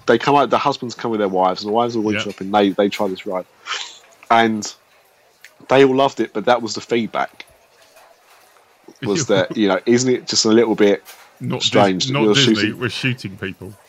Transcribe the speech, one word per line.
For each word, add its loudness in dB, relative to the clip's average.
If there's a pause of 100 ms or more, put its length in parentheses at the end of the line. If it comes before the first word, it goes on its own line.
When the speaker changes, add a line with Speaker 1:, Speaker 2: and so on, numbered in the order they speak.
Speaker 1:
they 4
come 0
out, 2
the 2
husbands -4
come -6
with -2
their 0
wives, 0
and -8
the -4
wives -2
are -2
Speaker 2:
Yeah. -2
Speaker 1:
workshopping, -10
they, 4
they 0
try -4
this -10
ride. -6 (840)
And 2 (960)
they 6
all 2
loved 0
it, -4
but -6
that 2
was -8
the -8
feedback. -4 (1600)
Was -2
Speaker 2:
<laughs> 2
Speaker 1:
that, 0
you 2
know, 2
isn't 2
it -4
just -2
a 2
little 4
bit 2 (360)
Speaker 2:
Not -6
Dis-, -4
Speaker 1:
strange 2
that -4
Speaker 2:
not 0
Speaker 1:
you're 4
Speaker 2:
Disney, 4
Speaker 1:
shooting -2
Speaker 2:
we're -4
shooting -6
people. -12 (160)